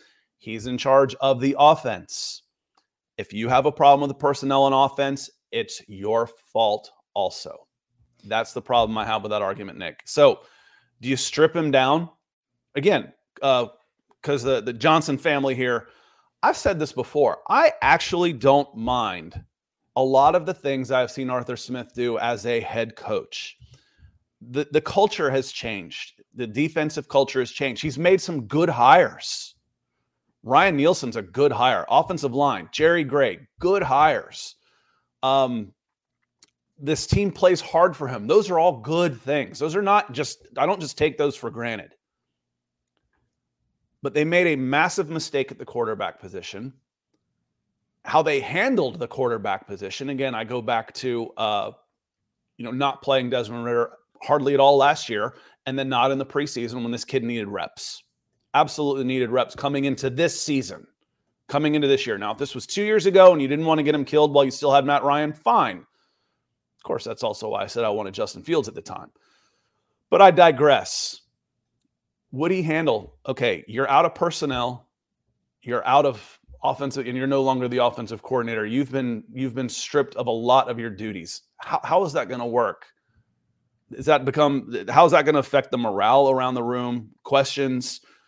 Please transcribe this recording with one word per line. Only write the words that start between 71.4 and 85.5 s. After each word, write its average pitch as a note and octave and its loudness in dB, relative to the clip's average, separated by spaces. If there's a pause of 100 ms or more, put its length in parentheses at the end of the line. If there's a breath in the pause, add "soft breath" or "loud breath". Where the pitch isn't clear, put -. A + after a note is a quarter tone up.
Would D#3 -2
he F#3 -2
handle, D3+ -2 (100)
okay, A#2+ -2
you're B2 -4
out D3+ 4
of D#3+ -4
personnel, B2+ -4 (760)
you're A#2+ -4
out C#3 4
of A#2 -6 (240)
offensive, C3+ -4
and B2 -6
you're C3 -4
no C#3 0
longer B2+ 0
the B2 0
offensive A#2 -4
coordinator. A#2 -4
You've B2+ -2
been, B2 -4 (100)
you've B2+ -6
been B2+ -6
stripped - -2
of B2 -6
a B2 -2
lot A#2+ 2
of A#2 -8
your A2+ -8
duties. G2 -12 (160)
How, - -6
how F3+ 2
is D3 -6
that B2+ -4
gonna B2 -8
work? A#2 -2 (1080)
Is C3+ -12
that C#3+ 2
become, C3+ -2
how D3 8
is E3 6
that D#3 4
gonna D3+ 2
affect C3+ 0